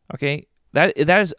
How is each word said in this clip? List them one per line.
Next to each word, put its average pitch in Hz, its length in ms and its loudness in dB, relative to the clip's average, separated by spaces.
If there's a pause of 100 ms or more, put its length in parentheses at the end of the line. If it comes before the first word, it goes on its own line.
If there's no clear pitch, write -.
(120)
Okay? 143 340 -6 (260)
That, 165 240 2
that 175 240 4
is 170 160 -2